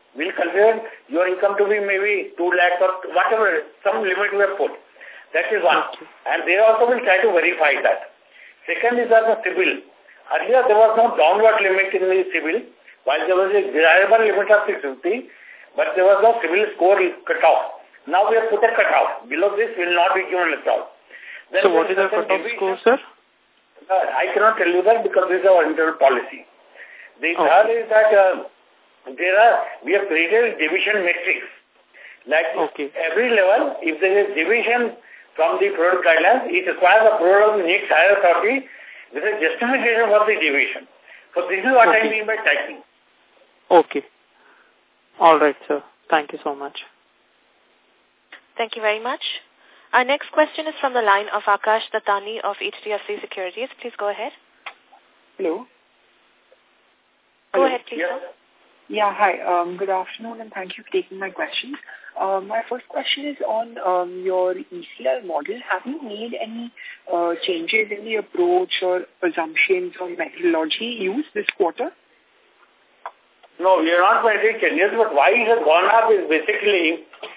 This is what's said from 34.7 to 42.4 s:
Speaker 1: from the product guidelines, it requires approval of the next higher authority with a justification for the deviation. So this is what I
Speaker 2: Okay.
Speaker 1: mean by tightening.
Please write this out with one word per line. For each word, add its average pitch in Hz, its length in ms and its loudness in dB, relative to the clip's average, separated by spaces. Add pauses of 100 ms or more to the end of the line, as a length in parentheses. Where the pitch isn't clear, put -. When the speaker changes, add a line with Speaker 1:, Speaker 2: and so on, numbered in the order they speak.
Speaker 1:
from 170 220 0
the 196 120 0
product 180 340 0
guidelines, 175 480 2
it 180 160 -2
requires 175 460 4
approval 202 400 4
of 208 60 0
the 175 40 -2
next 185 240 -2
higher 165 240 4
authority 190 560 2 (460)
with 156 100 -8
a 208 160 -2
justification 233 720 0
for 208 140 6
the 214 100 0
deviation. 139 500 -2 (480)
So 180 140 -4
this 190 160 -4
is - 80 0
what 240 160 6
I 220 120 4
Speaker 2:
Okay. 214 100 0
Speaker 1:
mean 214 160 -6
by 220 100 -2
tightening. - 460 -4 (880)